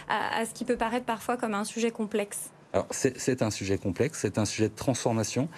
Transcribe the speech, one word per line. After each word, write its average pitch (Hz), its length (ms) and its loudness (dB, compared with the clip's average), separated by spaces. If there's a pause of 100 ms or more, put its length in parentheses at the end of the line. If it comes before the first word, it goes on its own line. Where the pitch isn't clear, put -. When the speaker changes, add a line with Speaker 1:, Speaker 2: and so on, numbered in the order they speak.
Speaker 1:
à, - 300 0
à 226 80 0
ce - 80 -8
qui 233 120 -6
peut 240 120 0
paraître 240 300 0
parfois 233 280 0
comme 220 200 0
un 208 80 0
sujet 226 260 0
complexe ? 214 380 -2 (460)
Speaker 2:
Alors, - 180 2
c'est, - 260 0
c'est 127 240 2
un 113 80 2
sujet 98 280 0
complexe, 117 440 0
c'est 107 160 0
un 107 60 4
sujet 107 240 2
de 107 80 -2
transformation. 120 720 2 (100)